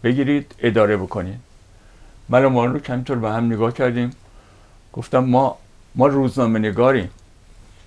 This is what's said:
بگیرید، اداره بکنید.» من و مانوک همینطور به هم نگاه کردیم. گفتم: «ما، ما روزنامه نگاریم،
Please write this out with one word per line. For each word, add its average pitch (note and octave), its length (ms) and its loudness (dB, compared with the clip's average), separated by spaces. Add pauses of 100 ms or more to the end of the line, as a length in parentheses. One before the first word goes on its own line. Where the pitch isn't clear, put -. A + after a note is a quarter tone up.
بگیرید، C3+ 560 -2
اداره G#2+ 380 2
بکنید.» F#2 420 -8 (880)
من B2+ 160 4
و C3+ 40 4
مانوک B2+ 400 -2
همینطور B2+ 280 -6
به A2 120 -4
هم A2+ 160 -2
نگاه A#2 280 0
کردیم. B2 360 -2 (840)
گفتم: B2+ 260 -2
«ما، B2+ 380 2 (380)
ما B2+ 120 4
روزنامه B2+ 520 2
نگاریم، G#2+ 500 0 (760)